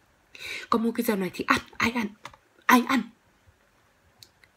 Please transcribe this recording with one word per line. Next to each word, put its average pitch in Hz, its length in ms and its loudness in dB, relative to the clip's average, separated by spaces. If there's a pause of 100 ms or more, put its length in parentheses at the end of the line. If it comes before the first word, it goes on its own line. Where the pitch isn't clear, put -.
(720)
Con 220 120 2
mua 226 100 0
cái 233 120 -2
rau 214 120 2
này 185 180 -2
thì - 140 -8
ăn, 269 120 2 (160)
ai 226 140 -2
ăn? 226 180 -4 (580)
Ai 240 220 8
ăn? 262 120 2 (1600)